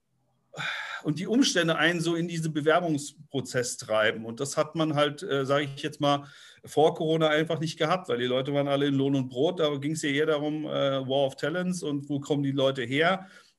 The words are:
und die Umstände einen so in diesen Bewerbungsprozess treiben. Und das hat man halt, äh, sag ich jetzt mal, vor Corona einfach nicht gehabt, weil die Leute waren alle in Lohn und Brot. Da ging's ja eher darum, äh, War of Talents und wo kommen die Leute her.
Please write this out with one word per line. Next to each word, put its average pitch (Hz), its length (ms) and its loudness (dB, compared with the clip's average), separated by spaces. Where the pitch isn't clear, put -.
und 156 160 -2
die 196 80 -6
Umstände 180 480 2
einen 165 260 2
so 165 140 0
in 170 120 -2
diesen 165 260 -4
Bewerbungsprozess 143 1200 0
treiben. 110 480 0
Und 113 140 -10
das 139 180 -4
hat 151 180 -2
man 156 200 0
halt, 147 280 0
äh, 135 220 -2
sag 139 160 2
ich 139 220 -8
jetzt 151 180 -6
mal, 143 240 2
vor 165 300 4
Corona 160 340 2
einfach 160 300 0
nicht 160 180 -6
gehabt, 175 320 0
weil 120 80 0
die 123 80 0
Leute 131 280 0
waren 143 140 2
alle 143 200 2
in 139 80 2
Lohn 139 200 2
und 127 140 0
Brot. 156 300 0
Da 147 180 2
ging's 151 240 -4
ja 151 80 0
eher 143 160 2
darum, 151 400 0
äh, 135 420 0
War 135 200 2
of 135 80 -4
Talents 175 480 -4
und 143 260 -4
wo 143 100 -2
kommen 143 240 -2
die 139 80 0
Leute 135 300 0
her. 165 460 0